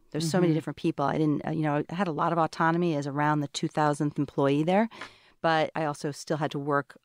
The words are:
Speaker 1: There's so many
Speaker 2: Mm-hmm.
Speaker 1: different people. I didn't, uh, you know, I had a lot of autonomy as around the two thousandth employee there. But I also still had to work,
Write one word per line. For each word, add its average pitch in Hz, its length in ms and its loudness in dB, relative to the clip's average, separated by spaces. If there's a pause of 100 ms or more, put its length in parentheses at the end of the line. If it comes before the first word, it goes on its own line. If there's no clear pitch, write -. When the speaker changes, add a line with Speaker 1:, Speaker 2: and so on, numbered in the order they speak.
(120)
Speaker 1:
There's 160 180 -2
so 180 100 2
many 170 120 4
Speaker 2:
Mm-hmm. 156 60 2
Speaker 1:
different 147 200 -6
people. 156 260 -2
I 147 140 0
didn't, 151 280 0
uh, - 60 -4
you 160 120 -2
know, 147 260 0
I - 40 -8
had 185 140 -2
a 165 60 -4
lot 160 180 0
of 165 60 0
autonomy 165 580 2
as 143 120 -2
around 147 340 2
the 143 80 -2
two - 180 -4
thousandth 151 520 0
employee 143 440 2
there. 190 240 2 (540)
But 160 340 0
I 160 100 -2
also 147 260 -4
still - 260 -6
had 143 140 -2
to 147 80 -4
work, 143 460 -2